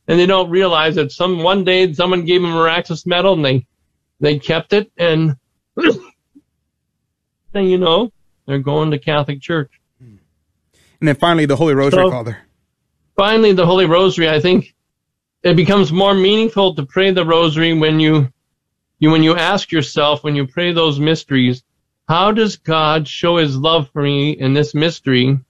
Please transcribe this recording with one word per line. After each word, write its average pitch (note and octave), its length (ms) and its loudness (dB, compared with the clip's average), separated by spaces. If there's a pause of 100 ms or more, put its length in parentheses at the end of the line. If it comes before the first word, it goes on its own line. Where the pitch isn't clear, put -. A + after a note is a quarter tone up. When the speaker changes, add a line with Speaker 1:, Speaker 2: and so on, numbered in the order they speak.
Speaker 1:
and E3+ 140 2
they F3 60 4
don't F#3 240 0
realize E3+ 460 0
that D3 140 -2
some, F3 320 -4
one F#3 220 0
day F#3 280 2
someone F3 320 -2
gave F3+ 180 0
them F3 100 -2
a - 20 -4
miraculous E3 520 -2
medal, F3 260 0
and D#3 120 -2
they, C3 220 0 (540)
they D3 180 0
kept E3 360 -4
it, A3 220 -2
and D#3+ 380 0 (220)
<clears throat> - 200 -20 (1800)
then, G3 140 -2
you F#3 120 2
know, F#3 340 0 (340)
they're C#3 120 -4
going D3+ 320 -2
to D3+ 80 -4
Catholic D3 420 -4
Church. D#3 300 -6 (280)
Speaker 2:
And - 1080 -10
then C#3 80 2
finally, E3 300 2
the C#3 100 0
Holy D3+ 180 2
Rosary, C#3 300 2
Speaker 1:
So, F#3 60 2
Speaker 2:
Father. A#2 280 -10 (800)
Speaker 1:
finally, G#3 360 2
the F3+ 140 2
Holy F#3 200 2
Rosary. F3 420 2
I D#3 120 0
think F3+ 340 0 (680)
it E3+ 140 2
becomes F#3 360 2
more G3 220 2
meaningful G3 600 0
to D3 120 -8
pray F#3+ 240 0
the F3+ 140 0
Rosary E3 480 0
when D#3 280 0
you, D#3 320 2 (640)
you, D3+ 120 4
when D#3+ 120 4
you E3 140 2
ask F3+ 360 -2
yourself, D3 520 -2
when D3 120 -4
you C#3 100 -4
pray F3 260 -4
those E3 260 -2
mysteries, C3+ 640 -2 (460)
"How F#3 240 0
does G#3+ 240 -2
God D#3 520 -2
show E3+ 280 -2
his D3+ 200 -2
love D#3 360 -2
for D3 100 -6
me C#3+ 280 -2
in C3+ 240 -2
this D3 200 -2
mystery, C#3 640 0 (120)